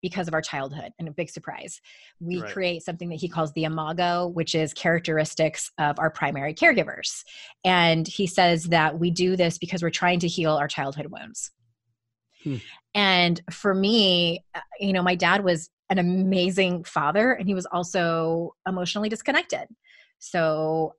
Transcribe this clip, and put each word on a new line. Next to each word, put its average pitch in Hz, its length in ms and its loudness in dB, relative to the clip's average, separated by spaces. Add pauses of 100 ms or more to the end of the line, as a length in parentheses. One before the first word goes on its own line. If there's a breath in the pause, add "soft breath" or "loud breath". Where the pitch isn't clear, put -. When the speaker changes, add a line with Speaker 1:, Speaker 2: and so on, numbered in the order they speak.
Speaker 1:
because 180 260 -4
of 160 60 -2
our 160 80 0
childhood. 143 560 -8
And 165 100 -8
a 147 40 -12
big 156 180 -6
surprise, - 500 -14 (400 loud breath)
we 170 220 -6
Speaker 2:
Right. 202 100 -10
Speaker 1:
create 175 300 -4
something 175 260 -8
that 165 80 -6
he 170 120 -4
calls 160 260 -2
the 160 100 -2
imago, 170 640 0
which 170 260 -2
is 156 200 0
characteristics 160 1040 0
of 147 200 0
our 156 120 2
primary 143 440 -4
caregivers. - 680 0 (420 loud breath)
And 170 420 4
he 196 200 -2
says 170 380 4
that 160 340 4
we 175 120 2
do 180 240 2
this 170 240 2
because 175 240 -6
we're 170 80 0
trying 175 300 2
to 175 80 0
heal 165 240 0
our 143 160 0
childhood 147 420 -6
wounds. - 400 -14 (920 loud breath)
Speaker 2:
Hmm. 139 120 -4 (380 loud breath)
Speaker 1:
And 180 460 4 (100)
for 196 240 -2
me, 190 720 2 (100)
uh, 160 60 -12 (180)
you 196 140 -2
know, 180 100 0
my 180 140 2
dad 180 260 4
was 175 280 0 (200)
an 190 80 2
amazing 185 840 2
father, 190 480 2
and 214 160 -4
he 202 60 0
was 180 120 -4
also 170 880 -2 (140)
emotionally 185 400 -2
disconnected. 277 580 -2 (540 soft breath)
So 160 800 0